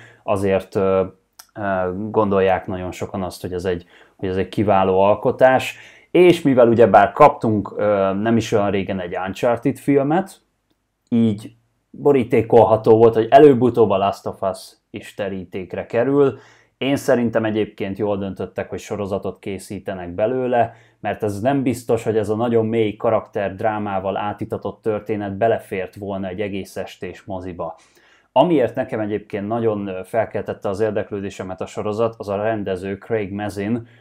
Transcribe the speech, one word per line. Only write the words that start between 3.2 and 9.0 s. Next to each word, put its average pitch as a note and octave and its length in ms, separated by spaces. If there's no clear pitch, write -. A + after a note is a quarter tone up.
azt, F2 180
hogy - 120
ez F2+ 120
egy, F2+ 200
hogy G2 120
ez F#2 80
egy F#2+ 120
kiváló F#2+ 520
alkotás, A#2 760
és E3+ 320
mivel B2 260
ugyebár G#2 440
kaptunk, A#2 640
ö, G2 380
nem A2 220
is A2+ 160
olyan G2+ 180
régen G2 300